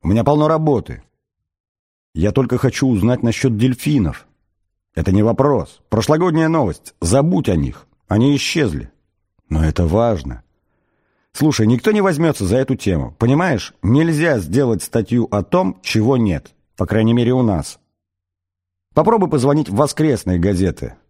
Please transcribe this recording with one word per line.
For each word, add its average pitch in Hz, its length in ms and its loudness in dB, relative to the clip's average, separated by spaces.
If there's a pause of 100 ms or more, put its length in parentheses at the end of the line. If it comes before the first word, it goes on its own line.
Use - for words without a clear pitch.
У 82 60 -2
меня 110 160 2
полно 151 240 2
работы. 156 540 -2 (1120)
Я 87 180 0
только 127 260 0
хочу 135 300 0
узнать 117 340 0
насчет 117 340 0
дельфинов. 120 680 -2 (680)
Это 85 180 0
не 104 100 4
вопрос. 117 580 0 (100)
Прошлогодняя 160 580 0
новость. 151 520 -2
Забудь 139 480 0
о 92 80 0
них. 69 300 -4 (220)
Они 123 260 2
исчезли. 95 560 -4 (580)
Но 78 160 0
это 80 220 0
важно. 80 560 -2 (880)
Слушай, 139 340 0
никто 123 260 2
не 208 80 2
возьмется 165 440 0
за 95 120 0
эту 135 180 -2
тему. 80 440 -4
Понимаешь, 139 640 0
нельзя 147 560 2
сделать 104 440 -2
статью 117 480 -2
о 101 120 -2
том, 185 400 -2
чего 113 340 0
нет. 98 360 -2 (240)
По 90 100 -2
крайней 110 280 2
мере, 120 180 2
у 127 100 2
нас. 92 360 -2 (1160)
Попробуй 185 360 2
позвонить 143 400 0
в 101 60 -2
воскресные 127 640 0
газеты. 90 580 -2 (140)